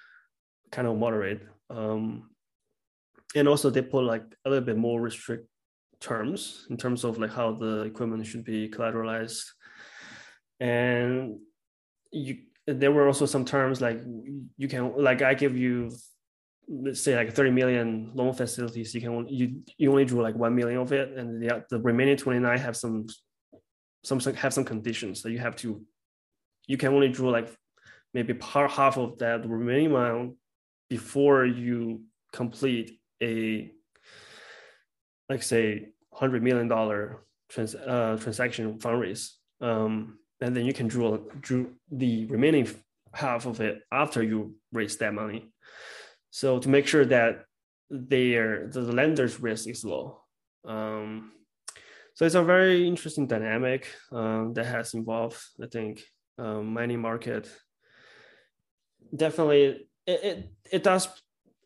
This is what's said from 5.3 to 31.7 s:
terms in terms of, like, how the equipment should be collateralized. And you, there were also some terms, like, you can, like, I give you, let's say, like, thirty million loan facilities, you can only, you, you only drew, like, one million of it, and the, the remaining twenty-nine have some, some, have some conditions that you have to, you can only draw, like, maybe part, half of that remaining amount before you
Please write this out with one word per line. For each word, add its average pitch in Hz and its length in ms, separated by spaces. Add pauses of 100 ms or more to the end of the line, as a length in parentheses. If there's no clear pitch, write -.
terms 123 720
in 123 80
terms 123 260
of, 113 140
like, 110 140
how 117 220
the 110 280
equipment 110 460
should 117 160
be 110 260
collateralized. 113 760 (1160)
And 123 800 (720)
you, 135 320 (240)
there 139 240
were 143 160
also 139 180
some 139 180
terms, 131 380
like, 117 180 (580)
you 135 100
can, 123 280
like, 135 280
I 135 100
give 135 240
you, 123 320 (800)
let's 135 320
say, 135 140
like, 113 180
thirty 139 160
million 120 640
loan 131 200
facilities, 117 600
you 117 80
can 117 80
only, 117 240
you, 127 280 (160)
you 139 120
only 139 160
drew, 123 160
like, 110 140
one 117 200
million 123 240
of 127 120
it, 139 260
and 117 240
the, 117 300
the 120 80
remaining 127 380
twenty-nine 123 420
have 120 180
some, 110 300 (960)
some, 135 160
have 123 340
some 135 100
conditions 110 600
that 113 80
you 120 80
have 120 160
to, 107 260 (840)
you 135 100
can 135 160
only 139 160
draw, 127 200
like, 117 200 (640)
maybe 120 220
part, 143 340
half 135 280
of 117 200
that 117 300
remaining 120 400
amount 123 480 (520)
before 135 600
you 120 560 (280)